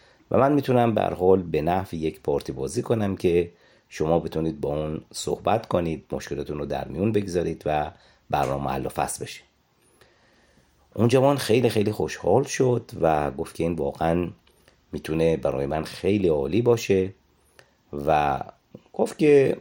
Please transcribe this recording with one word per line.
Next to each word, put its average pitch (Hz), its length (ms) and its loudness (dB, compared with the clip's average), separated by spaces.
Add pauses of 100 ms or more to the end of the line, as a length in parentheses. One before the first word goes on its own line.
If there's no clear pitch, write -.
(320)
و 98 60 2
من 139 160 4
می‌تونم 123 420 2
به 101 60 2
هر 90 120 0
حال 92 280 4
به 78 200 -2
نفع 87 360 -2
یک 78 240 -4
پارتی 71 300 -2
بازی 67 300 -6
کنم 104 340 0
که 87 360 0 (380)
شما 80 300 0
بتونید 80 420 -4
با 69 80 -4
اون 78 320 -4 (120)
صحبت - 520 -2
کنید، 85 460 -2
مشکلاتون 71 460 -8
رو 73 80 -6
در 67 220 -6
میون 90 240 -2
بگذارید 87 540 -2
و 76 260 -2 (380)
برنامه 69 400 -2
حل 67 160 -4
و - 40 -6
فصل - 360 -6
بشه.» - 160 -16 (1500)
اون 113 120 4
جوان 131 300 4
خیلی 131 320 2
خیلی 104 220 0
خوشحال 90 520 0
شد 127 480 0 (100)
و 76 300 2
گفت 71 240 -10
که 82 80 -4
این 85 100 -2
واقعاً 82 560 -2 (640)
می‌تونه 80 460 0
برای 69 280 -2
من 76 180 -4
خیلی 95 440 -2
عالی 78 340 2
باشه 101 520 2 (800)
و 73 460 0 (540)
گفت - 240 -2
که 143 440 6